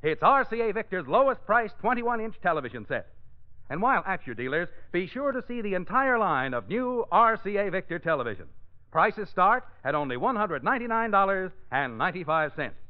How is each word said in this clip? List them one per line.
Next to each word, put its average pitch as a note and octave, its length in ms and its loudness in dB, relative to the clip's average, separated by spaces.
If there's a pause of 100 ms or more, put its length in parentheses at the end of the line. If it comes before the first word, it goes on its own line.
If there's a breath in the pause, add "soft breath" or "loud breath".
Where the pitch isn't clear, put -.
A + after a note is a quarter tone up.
It's G#3 220 0
R C4 260 8
C A3+ 120 -2
A A3+ 100 0
Victor's F#3 360 -4
lowest B3 380 2
priced A3 340 2
twenty-one-inch A#3 640 0
television B2 460 -2
set. A#2+ 200 -4 (600)
And C3+ 120 -4
while A#3+ 260 4
at F#3 180 -4
your A#2+ 100 -8
dealers, C3+ 340 -2 (240 soft breath)
be F3+ 140 -2
sure C#4 260 -4
to B3+ 120 -4
see A#3+ 160 -6
the G3+ 120 -2
entire A#3+ 440 2
line C#3 360 2
of A2 160 -4
new B3 420 -2
R A3 320 6
C G3+ 140 -2
A G3+ 120 0
Victor E3 300 -4
television. A#2 480 -2 (440)
Prices G3+ 360 2
start G#3+ 380 4 (180)
at C3+ 100 0
only C#3+ 220 0
one G#3 220 0
hundred E3+ 260 -2
ninety-nine A3+ 480 0
dollars G3 400 2 (200)
and B2+ 260 -2
ninety-five D#3 580 0
cents. C3 220 -6 (120)